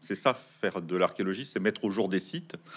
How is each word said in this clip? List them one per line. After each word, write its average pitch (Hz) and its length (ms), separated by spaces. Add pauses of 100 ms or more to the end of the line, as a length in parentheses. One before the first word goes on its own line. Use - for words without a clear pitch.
C'est - 140
ça, 127 200
faire - 460
de 85 160
l'archéologie, 95 480
c'est - 140
mettre 98 260
au 104 60
jour 98 180
des 95 120
sites, - 340 (220)